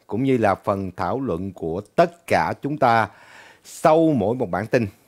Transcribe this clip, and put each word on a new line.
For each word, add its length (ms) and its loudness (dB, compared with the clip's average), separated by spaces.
cũng 180 -4
như 140 2
là 160 2
phần 420 -4
thảo 240 -4
luận 320 -6
của 280 -8
tất 460 -2
cả 260 0
chúng 160 -6
ta 300 4
sau 520 2
mỗi 180 0
một 160 -4
bản 160 -4
tin. 200 0